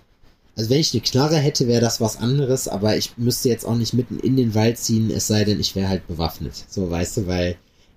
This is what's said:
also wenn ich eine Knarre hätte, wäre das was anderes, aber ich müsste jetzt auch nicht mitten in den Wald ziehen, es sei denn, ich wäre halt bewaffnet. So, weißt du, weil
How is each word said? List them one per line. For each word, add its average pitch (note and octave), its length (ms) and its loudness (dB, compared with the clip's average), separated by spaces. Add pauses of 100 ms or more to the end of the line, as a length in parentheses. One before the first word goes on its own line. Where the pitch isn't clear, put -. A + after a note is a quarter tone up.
(560)
also A2 140 -2
wenn C#3+ 100 4
ich - 140 0
eine A2+ 80 0
Knarre D3+ 340 2
hätte, C#3+ 320 0
wäre A#2 140 4
das A2+ 180 0
was A2+ 160 -2
anderes, B2+ 500 0
aber G#2 300 0
ich - 220 -4
müsste A#2+ 320 0
jetzt A2 160 -2
auch A2+ 100 0
nicht A#2 160 -2
mitten A#2+ 260 -2
in C3 180 2
den A#2 180 2
Wald A2+ 240 2
ziehen, A2 320 0
es - 160 -2
sei G#2+ 180 2
denn, G#2 160 2
ich - 160 -2
wäre F#2+ 120 0
halt F#2+ 180 -2
bewaffnet. D#2+ 640 -6
So, F#2 220 -4
weißt F2 280 -2
du, G2+ 80 -2
weil F2+ 300 -2 (400)